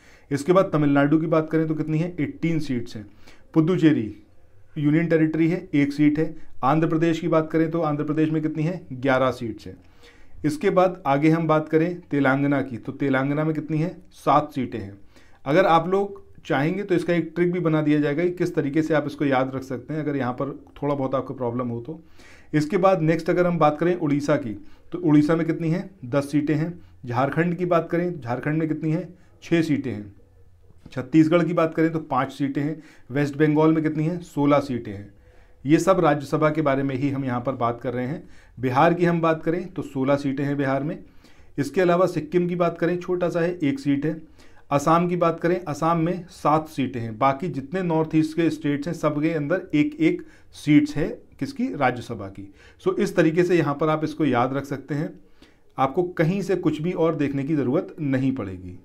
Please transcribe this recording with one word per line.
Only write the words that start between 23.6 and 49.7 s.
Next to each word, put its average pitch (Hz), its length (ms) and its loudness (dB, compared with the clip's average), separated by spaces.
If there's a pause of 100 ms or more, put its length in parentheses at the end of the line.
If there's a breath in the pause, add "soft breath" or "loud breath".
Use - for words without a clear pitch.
करें 175 180 0
उड़ीसा 143 400 0
की, 107 300 -6 (260 loud breath)
तो 160 60 -6
उड़ीसा 147 380 4
में 165 100 0
कितनी 160 240 -2
हैं? - 200 -4 (140)
दस 139 280 -2
सीटें 151 220 2
हैं। 170 260 -4 (260 soft breath)
झारखंड 139 480 0
की 180 100 -4
बात 165 260 2
करें, 170 300 -2
झारखंड 131 380 -4
में 160 100 0
कितनी 156 220 -2
हैं? 175 280 -4 (240 soft breath)
छः 170 200 2
सीटें 143 300 -2
हैं। 104 220 -12 (800)
छत्तीसगढ़ 160 520 4
की 165 80 -2
बात 165 220 0
करें 165 180 2
तो 160 60 -2
पाँच 135 340 -2
सीटें 139 300 -4
हैं। 160 200 -6 (280 loud breath)
वेस्ट 143 260 -2
बंगाल 156 360 4
में 160 100 2
कितनी 156 220 0
हैं? 175 160 -2
सोलह 143 400 2
सीटें 117 320 -6
हैं। 101 220 -14 (520 soft breath)
ये 156 120 6
सब 180 220 4
राज्यसभा 151 500 2
के 156 120 -2
बारे 139 200 2
में 139 120 -2
ही 135 160 0
हम 135 140 -4
यहाँ 123 160 -2
पर 131 120 -4
बात 120 280 -2
कर 127 140 -6
रहे 123 120 -4
हैं। 151 220 -8 (320 soft breath)
बिहार 135 340 4
की 175 100 0
हम 170 160 2
बात 160 220 0
करें 175 260 -4
तो - 140 -8
सोलह 135 340 0
सीटें 139 280 -2
हैं 139 120 -2
बिहार 139 260 -2
में। 165 220 -8 (540 soft breath)
इसके - 220 -2
अलावा 180 260 4
सिक्किम 175 420 0
की 180 80 -4
बात 170 220 0
करें, 175 200 0
छोटा 175 300 -2
सा 165 120 -2
है, 175 180 -2
एक 139 200 -2
सीट 143 280 0
है। 160 160 -6 (480 soft breath)
असम 165 380 2
की 175 80 -2
बात 170 240 0
करें, 180 240 0
असम 160 320 -2
में 170 320 -2
सात 156 400 0
सीटें 127 320 -4
हैं। 107 180 -8
बाकी 135 300 0
जितने 139 340 -6
नॉर्थ 160 320 0
ईस्ट 156 220 2
के 165 140 2
स्टेट्स 147 380 -4
हैं, 165 60 -4
सब 151 280 -2
के 160 80 0
अंदर 160 320 -2 (120)